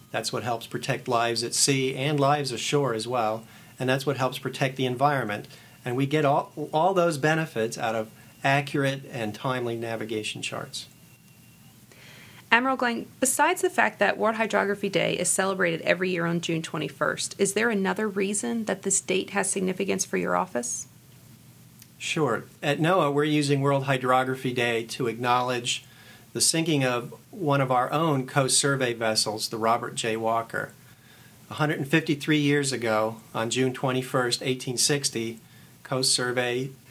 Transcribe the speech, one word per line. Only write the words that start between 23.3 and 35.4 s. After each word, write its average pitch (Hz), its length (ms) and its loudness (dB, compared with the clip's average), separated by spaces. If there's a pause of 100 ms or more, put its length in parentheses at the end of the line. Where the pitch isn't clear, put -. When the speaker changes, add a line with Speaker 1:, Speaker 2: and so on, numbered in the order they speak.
Speaker 1:
World 139 240 2
Hydrography 127 720 2
Day 120 300 0
to 123 220 -4
acknowledge 123 760 0 (500)
the 117 80 -2
sinking 160 420 2
of 123 300 -2 (180)
one 143 300 2
of 127 100 2
our 127 200 2
own 147 340 2
Coast 135 320 2
Survey 131 360 2
vessels, 110 560 -2
the 120 80 -6
Robert 113 380 0
J. 113 200 -2
Walker. 113 560 -2 (800)
A - 60 -12
hundred 151 240 0
and 139 80 -6
fifty-three 151 520 2
years 143 320 2
ago, 110 460 0 (180)
on 113 140 -2
June 127 240 0
twenty-first, 127 680 -2
eighteen 127 360 -4
sixty, 120 640 -2 (440)